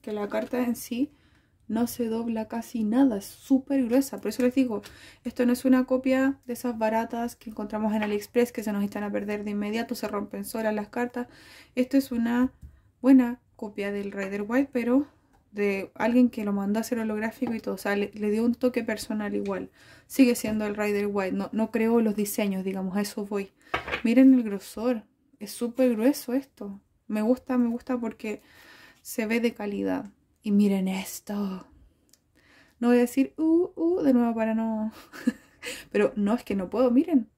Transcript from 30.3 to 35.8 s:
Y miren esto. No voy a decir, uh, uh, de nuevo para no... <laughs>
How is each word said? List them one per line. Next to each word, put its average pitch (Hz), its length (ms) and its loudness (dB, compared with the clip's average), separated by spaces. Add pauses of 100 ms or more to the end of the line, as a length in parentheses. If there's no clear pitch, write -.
Y 208 100 -2
miren 196 340 4
esto. 190 800 -8 (1120)
No 240 100 0
voy 240 100 6
a - 20 6
decir, 262 360 2
uh, 330 380 2
uh, 339 280 0
de 277 100 4
nuevo 240 220 4
para 220 200 0
no... 220 380 -2 (480)
<laughs> - 500 -16